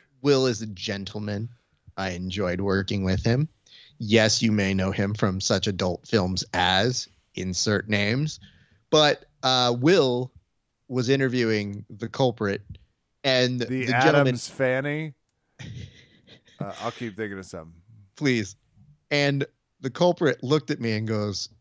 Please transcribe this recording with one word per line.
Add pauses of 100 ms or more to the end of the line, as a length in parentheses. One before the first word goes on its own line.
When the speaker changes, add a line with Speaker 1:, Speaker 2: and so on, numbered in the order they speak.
(200)
Speaker 1:
Will
is
a
gentleman. (480)
I
enjoyed
working
with
him. (500)
Yes,
you
may
know
him
from
such
adult
films
as (260)
insert
names, (500)
but, (180)
uh,
Will (580)
was
interviewing
the
culprit, (640)
and
Speaker 2:
The
Speaker 1:
the
gentleman
Speaker 2:
Addams
Fanny. (440)
Speaker 1:
<laughs> (960)
Speaker 2:
Uh, (100)
I'll
keep
thinking
of
some. (420)
Speaker 1:
Please. (540)
And (360)
the
culprit
looked
at
me
and
goes, (120)